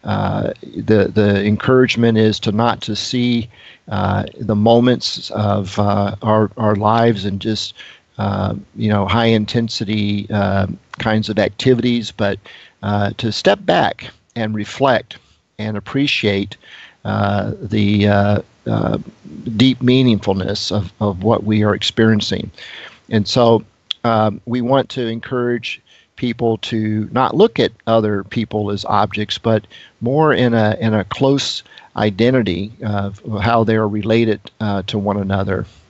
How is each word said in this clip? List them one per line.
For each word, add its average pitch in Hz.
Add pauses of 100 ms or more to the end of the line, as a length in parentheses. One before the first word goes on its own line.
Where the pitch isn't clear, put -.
uh, 101 (220)
the, 101
the 101
encouragement 117
is 110
to 113
not 113
to 107
see, 120 (420)
uh, 98 (140)
the 107
moments 117
of, 101
uh, 101
our, 110
our 107
lives 107
and 98
just, 107 (420)
uh, 101 (200)
you 113
know, 101
high 113
intensity, 107
uh, 98 (340)
kinds 107
of 104
activities, 120
but, 101 (420)
uh, 101
to 113
step 202
back - (260)
and 107
reflect 113 (420)
and 107
appreciate, 101 (480)
uh, 104 (100)
the, 104
uh, 101 (240)
uh, - (600)
deep 123
meaningfulness 110
of, 98
of 98
what 110
we 107
are 104
experiencing. 104 (600)
And 104
so, 117 (400)
um, 110
we 120
want 131
to 123
encourage 120 (340)
people 120
to 110
not 123
look 226
at 110 (140)
other 107
people 104
as 101
objects, 104
but 110 (320)
more 147
in 120
a, 110
in 110
a 104
close - (340)
identity 107 (120)
of 101 (200)
how 117
they 110
are 110
related, 107 (220)
uh, 101
to 104
one 101
another. 98 (240)